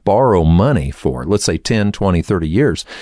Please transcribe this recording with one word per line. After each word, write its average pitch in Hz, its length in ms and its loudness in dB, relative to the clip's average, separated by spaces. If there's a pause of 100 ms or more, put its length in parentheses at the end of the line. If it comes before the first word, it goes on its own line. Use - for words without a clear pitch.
borrow 101 400 2
money 85 480 2
for, 64 320 -6
let's 98 220 -2
say 87 120 -2
ten, 104 340 -2
twenty, 90 300 0
thirty 82 280 -2
years, 101 360 0 (160)